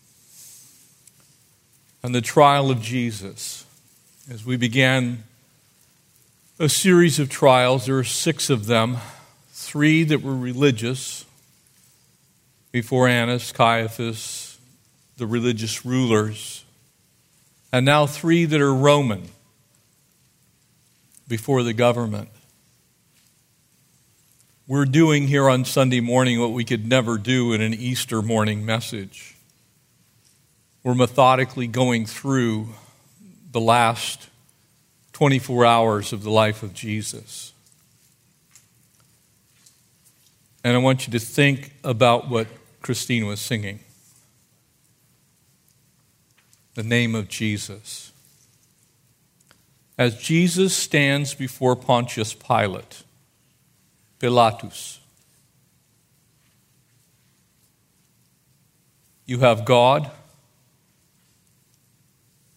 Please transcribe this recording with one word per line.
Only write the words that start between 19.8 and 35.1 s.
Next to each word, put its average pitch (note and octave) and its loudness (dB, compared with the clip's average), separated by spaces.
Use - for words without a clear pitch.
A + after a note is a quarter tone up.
before B2 -2
the A#2 -2
government. A#2 0
We're C#3 0
doing D3 4
here C#3 4
on B2+ 4
Sunday B2+ 2
morning A#2+ 2
what A#2 0
we A#2+ -4
could A2 -4
never A#2 2
do A#2+ 0
in G#2+ 0
an A2 -2
Easter A#2+ -4
morning G#2+ 0
message. A2+ -8
We're B2 -2
methodically B2+ 2
going A#2 -2
through A2+ -4
the A#2+ -4
last A2+ 0